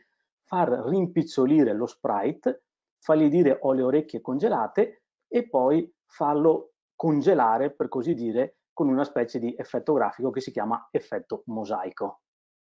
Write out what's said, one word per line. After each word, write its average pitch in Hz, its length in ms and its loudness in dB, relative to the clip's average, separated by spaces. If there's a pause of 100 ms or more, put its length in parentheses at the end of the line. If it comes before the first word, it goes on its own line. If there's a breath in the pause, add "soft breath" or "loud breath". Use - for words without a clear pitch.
(440 loud breath)
far 180 260 -2
rimpicciolire 143 1000 2
lo 107 140 -2
sprite, - 800 -4 (340)
fargli 156 300 4
dire 147 320 4
"ho 135 100 0
le 131 120 2
orecchie 131 360 0
congelate" 180 840 -2 (260)
e 240 180 -2
poi 143 420 2 (140)
farlo 147 720 0 (240)
congelare, 143 720 2
per 135 160 -6
così 135 260 -4
dire, 117 440 -4 (160)
con 147 160 0
una 135 160 2
specie 123 340 -4
di 120 180 -4
effetto 131 360 -4
grafico 120 380 -2
che 131 100 -6
si - 100 -12
chiama 110 400 -6
effetto - 540 -6
mosaico. 104 800 -8 (460)